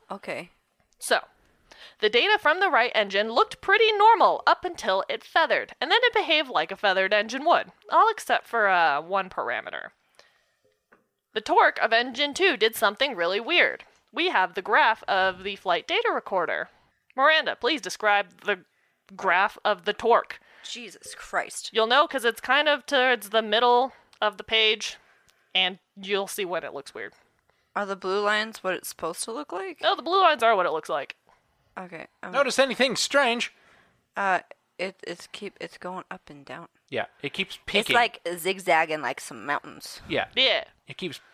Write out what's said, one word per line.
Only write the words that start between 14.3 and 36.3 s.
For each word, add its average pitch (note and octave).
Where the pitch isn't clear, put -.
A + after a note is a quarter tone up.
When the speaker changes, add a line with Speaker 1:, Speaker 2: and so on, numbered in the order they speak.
Speaker 2:
have F#3
the F#3+
graph A3+
of F#3
the G3
flight F3
data A4+
recorder. D#3+
Miranda, D4
please C#4
describe G3+
the F#3+
graph F#3
of F#3+
the G#3
torque. A3+
Speaker 1:
Jesus -
Christ. -
Speaker 2:
You'll A3
know C#4
'cause C4
it's A3+
kind D4
of C#4+
towards B3+
the A3
middle A#3+
of G#3
the G#3
page, A3
and F#3
you'll G3
see G#3
when E3+
it C#3
looks -
weird. G3+
Speaker 1:
Are G3+
the G3
blue F#3+
lines G#3+
what F#3
it's -
supposed -
to A3+
look C#4+
like? F4+
Speaker 2:
No, F4+
the D#4
blue F4
lines D4+
are A3+
what F3+
it E3+
looks D#3+
like. D3
Speaker 1:
Okay. F3
Um, F#3
Speaker 3:
Notice B3+
anything B3
strange? A#3+
Speaker 1:
Uh, F#3+
it, F#3
it's -
keep, -
it's -
going F3+
up -